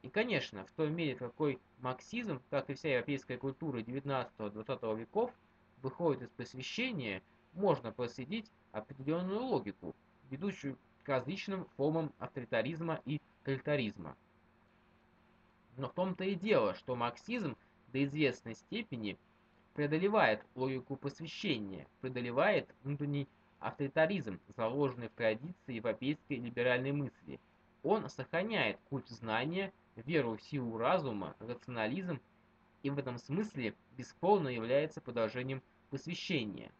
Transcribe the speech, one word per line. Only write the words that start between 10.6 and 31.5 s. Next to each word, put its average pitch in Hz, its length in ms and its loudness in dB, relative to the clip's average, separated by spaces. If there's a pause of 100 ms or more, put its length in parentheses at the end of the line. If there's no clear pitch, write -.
к - 60 -10
различным 139 580 0 (100)
формам 156 420 2
авторитаризма 151 880 -2
и 143 140 0 (200)
тоталитаризма. 127 760 -2 (1600)
Но 131 120 -4
в - 60 -10
том-то 185 300 0
и 196 120 0
дело, 156 380 6
что - 200 -4
марксизм 127 640 -2 (320)
до 139 160 2
известной 139 500 2
степени 113 640 -6 (560)
преодолевает 151 680 4 (100)
логику 131 420 -2
просвещения, 120 920 -4 (120)
преодолевает 127 720 2 (100)
внутренний 143 460 -2 (300)
авторитаризм, 143 800 2 (180)
заложенный 120 520 0
в - 40 -10
традиции 123 640 0
европейской 123 600 -2
либеральной 123 580 2
мысли. 139 480 -4 (420)
Он 202 260 4
сохраняет 170 680 0 (120)
культ 135 180 -4
знания, 127 640 -2 (220)
веру 120 420 0
в - 60 -14
силу 117 360 -4
разума, 120 640 2
рационализм 123 800 -2 (600)